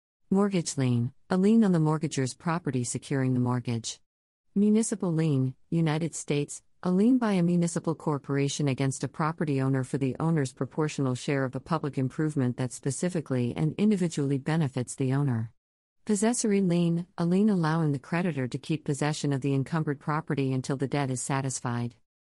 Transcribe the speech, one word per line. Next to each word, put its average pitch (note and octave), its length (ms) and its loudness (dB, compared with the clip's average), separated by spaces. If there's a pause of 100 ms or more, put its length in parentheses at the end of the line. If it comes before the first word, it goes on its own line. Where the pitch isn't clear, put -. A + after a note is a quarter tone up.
(300)
Mortgage G3 480 2
lien, B2 340 2 (160)
a F#3 80 2
lien G#3+ 260 6
on F#3+ 100 6
the E3 80 4
mortgager's D3+ 520 0
property D3 520 -4
securing C3 500 -2
the B2 60 2
mortgage. B2 600 -2 (540)
Municipal G#3 580 2
lien, C#3+ 420 2 (140)
United D#3+ 460 0
States, - 480 -4 (200)
a F#3 80 0
lien A3 280 4
by A3 140 0
a F3+ 100 2
municipal E3+ 520 0
corporation C#3 760 -2
against C3+ 360 -2
a C3 40 -4
property D3+ 520 -2
owner C3+ 240 0
for C#3 140 -4
the C3 220 -2
owner's D#3 320 0
proportional C#3 600 -2
share C#3 300 -2
of B2+ 100 -4
a C3 60 -8
public D3+ 380 -2
improvement C3 580 0
that B2+ 160 -4
specifically C#3 840 -2
and D#3 200 -2
individually F3 640 0
benefits C#3 560 -2
the C3 180 0
owner. B2+ 380 0 (540)
Possessory G#3+ 560 2
lien, E3+ 460 2 (120)
a E3+ 80 0
lien G3 240 4
allowing D#3+ 400 2
the C#3 80 0
creditor E3 480 -2
to C3 120 -6
keep - 260 -4
possession D3 480 -2
of C3+ 80 -2
the C#3 120 0
encumbered C#3+ 460 -2
property C#3+ 540 -2
until C3 240 -2
the C3+ 100 -2
debt C#3+ 240 -2
is B2+ 100 -4
satisfied. B2 760 -4 (340)